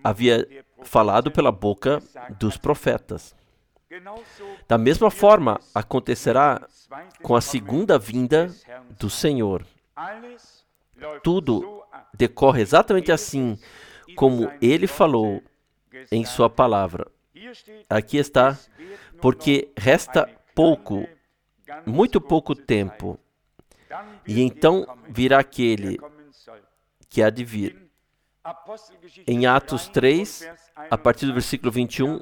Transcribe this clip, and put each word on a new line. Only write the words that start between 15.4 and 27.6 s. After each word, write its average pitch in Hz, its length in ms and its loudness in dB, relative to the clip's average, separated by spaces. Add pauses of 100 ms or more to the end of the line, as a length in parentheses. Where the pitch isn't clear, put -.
em 113 140 -2
sua 113 240 2
palavra. 98 640 0 (800)
Aqui 110 280 -2
está, 139 400 2 (640)
porque 135 560 0
resta 143 520 0 (260)
pouco, 147 520 0 (800)
muito 185 360 2
pouco 156 340 -2
tempo, 104 640 -4 (1080)
e 107 140 0
então 151 440 2 (240)
virá 127 300 2
aquele 104 600 -2 (1080)
que - 120 -4
há 107 80 2
de 120 140 -6
vir. 110 460 -10 (1400)